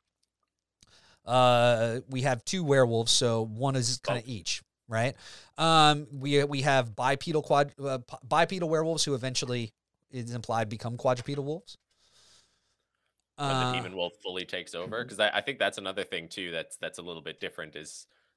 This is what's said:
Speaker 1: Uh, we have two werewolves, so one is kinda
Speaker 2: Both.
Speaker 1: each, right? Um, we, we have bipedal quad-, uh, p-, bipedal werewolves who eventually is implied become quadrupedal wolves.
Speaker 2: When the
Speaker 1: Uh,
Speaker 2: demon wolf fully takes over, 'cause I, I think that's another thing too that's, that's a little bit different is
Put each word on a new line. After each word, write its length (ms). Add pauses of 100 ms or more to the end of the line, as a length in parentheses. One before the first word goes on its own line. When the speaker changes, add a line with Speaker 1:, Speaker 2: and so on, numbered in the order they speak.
(1300)
Speaker 1:
Uh, 760 (100)
we 140
have 200
two 220
werewolves, 480
so 320
one 320
is 260
kinda 180
Speaker 2:
Both. 80
Speaker 1:
each, 320 (280)
right? 260 (420)
Um, 540
we, 320
we 200
have 320
bipedal 460
quad-, 400
uh, 180
p-, 180 (100)
bipedal 420
werewolves 360
who 80
eventually 580 (400)
is 220
implied 360
become 280
quadrupedal 480
wolves. 320 (1600)
Speaker 2:
When 120
the 40 (120)
Speaker 1:
Uh, 80
Speaker 2:
demon 220
wolf 180 (100)
fully 220
takes 280
over, 320
'cause 140
I, 100
I 120
think 180
that's 180
another 260
thing 240
too 240
that's, 260
that's 200
a 60
little 180
bit 180
different 360
is 320 (300)